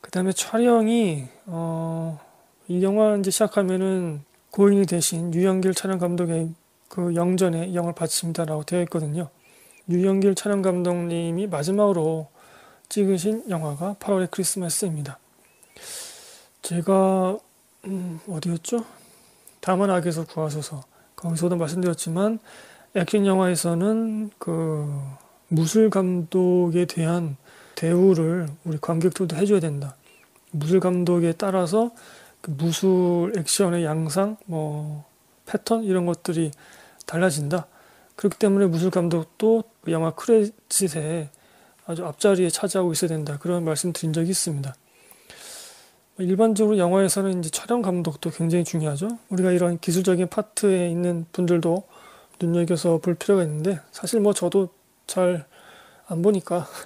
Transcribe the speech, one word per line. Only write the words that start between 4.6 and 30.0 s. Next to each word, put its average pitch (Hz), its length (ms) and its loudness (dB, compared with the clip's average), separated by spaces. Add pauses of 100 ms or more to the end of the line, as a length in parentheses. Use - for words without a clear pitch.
되신 170 480 -2
유영길 190 400 2
촬영 190 240 -4
감독의 170 520 0 (380)
그 175 260 -2
영전에 175 540 2
이 180 60 -6
영화를 170 200 -2
바칩니다라고 160 720 -4
되어 175 180 -2
있거든요. 160 460 -4 (600)
유영길 196 480 2
촬영 202 260 -2
감독님이 175 880 -2
마지막으로 160 800 0 (600)
찍으신 196 600 0
영화가 165 520 -4
팔월의 185 300 0
크리스마스입니다. 160 880 -4 (1400)
제가, 190 760 2 (480)
음, 180 420 -8
어디였죠? 170 560 -4 (760)
다만 190 300 0
악에서 165 360 0
구하소서, 151 560 -6 (340)
거기서도 175 400 -2
말씀드렸지만, 175 840 -2 (560)
액션 196 300 2
영화에서는 196 1120 0
그 156 540 -4 (560)
무술 170 420 4
감독에 180 960 2
대한 165 500 -2 (400)
대우를 170 720 4 (160)
우리 156 140 -4
관객들도 165 580 -2
해줘야 202 240 4
된다. 143 360 -4 (540)